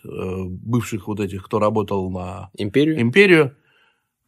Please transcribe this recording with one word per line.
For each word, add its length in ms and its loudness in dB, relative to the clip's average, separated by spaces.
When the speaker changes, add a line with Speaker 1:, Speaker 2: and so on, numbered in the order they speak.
Speaker 1:
э, 40 -16
бывших 640 -4
вот 140 -4
этих, 240 -6
кто 140 -2
работал 520 0
на 440 -10
Speaker 2:
Империю? 460 0
Speaker 1:
империю, 540 4